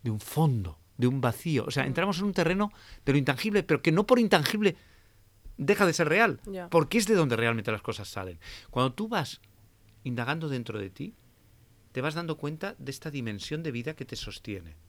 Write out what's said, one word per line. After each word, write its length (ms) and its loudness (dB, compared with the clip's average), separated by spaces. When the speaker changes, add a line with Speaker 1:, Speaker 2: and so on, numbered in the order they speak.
Speaker 1:
De 80 -4
un 100 -2
fondo, 580 0
de 100 2
un 140 2
vacío. 460 0
O 40 -4
sea, 140 0
Speaker 2:
Hmm. 40 -2
Speaker 1:
entramos 300 0
en 60 -4
un 80 -2
terreno 400 2
de 80 2
lo 60 6
intangible, 440 2
pero 200 2
que 100 4
no 140 4
por 120 6
intangible 580 4
deja 280 4
de 60 6
ser 160 2
real, 320 4
Speaker 2:
Ya. 200 -10
Speaker 1:
porque 280 4
es 80 2
de 80 4
donde 220 4
realmente 360 0
las 100 -4
cosas 260 -8
salen. 300 -10
Cuando 220 0
tú 160 -6
vas 320 -4
indagando 440 -4
dentro 300 -6
de 120 -8
ti, 240 -12
te 80 -6
vas 140 -4
dando 220 -4
cuenta 420 -8
de 120 -10
esta 200 -10
dimensión 520 -6
de 100 -6
vida 240 -6
que 80 -12
te 120 -12
sostiene 600 -12